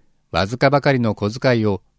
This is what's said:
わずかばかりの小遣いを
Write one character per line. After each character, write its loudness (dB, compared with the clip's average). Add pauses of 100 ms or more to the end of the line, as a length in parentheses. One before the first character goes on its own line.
(320)
わ 0
ず -6
か 2
ば 2
か 2
り 0
の -2
小 -4
遣 0
い 0
を -2 (180)